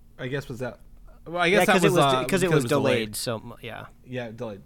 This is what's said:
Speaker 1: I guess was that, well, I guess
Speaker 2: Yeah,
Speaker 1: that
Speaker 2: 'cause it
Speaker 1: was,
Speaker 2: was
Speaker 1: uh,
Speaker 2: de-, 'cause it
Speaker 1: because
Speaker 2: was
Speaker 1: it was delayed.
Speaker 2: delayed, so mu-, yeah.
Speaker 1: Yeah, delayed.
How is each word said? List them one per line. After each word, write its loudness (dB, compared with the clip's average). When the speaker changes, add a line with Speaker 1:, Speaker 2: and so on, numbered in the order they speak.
Speaker 1:
I -10
guess -8
was -10
that, -8
well, -8
I 2
guess 4
Speaker 2:
Yeah, 4
Speaker 1:
that 4
Speaker 2:
'cause 4
it 8
Speaker 1:
was, 4
Speaker 2:
was 6
Speaker 1:
uh, 0
Speaker 2:
de-, -4
'cause 0
it 0
Speaker 1:
because 4
Speaker 2:
was -2
Speaker 1:
it 2
was 2
delayed. 2
Speaker 2:
delayed, -4
so -4
mu-, -16
yeah. -14
Speaker 1:
Yeah, -10
delayed. -12